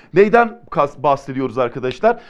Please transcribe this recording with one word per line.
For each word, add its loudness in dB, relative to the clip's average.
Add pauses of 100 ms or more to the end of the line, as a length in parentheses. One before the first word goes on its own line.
(140)
neyden 2 (100)
kas-, -2
bahsediyoruz -4
arkadaşlar? -2